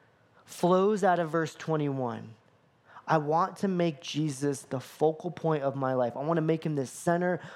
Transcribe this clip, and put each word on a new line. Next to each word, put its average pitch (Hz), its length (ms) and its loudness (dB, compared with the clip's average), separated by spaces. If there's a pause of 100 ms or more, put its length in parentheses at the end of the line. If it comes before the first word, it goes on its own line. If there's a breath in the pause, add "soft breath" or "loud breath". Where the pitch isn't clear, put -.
(460 soft breath)
flows 190 580 2
out 175 160 4
of 165 100 0
verse 160 260 0
twenty-one. 135 720 -2 (800 loud breath)
I 156 120 4
want 165 380 0
to 202 100 -2
make 175 340 0
Jesus 143 640 -2
the 131 160 -6
focal 156 500 -2
point 156 320 -2
of 135 140 -2
my 131 180 0
life. 123 240 2
I 135 60 -6
want 165 140 0
to 156 40 2
make 160 240 0
him 156 100 -2
the 135 120 -2
center 175 520 0 (160 loud breath)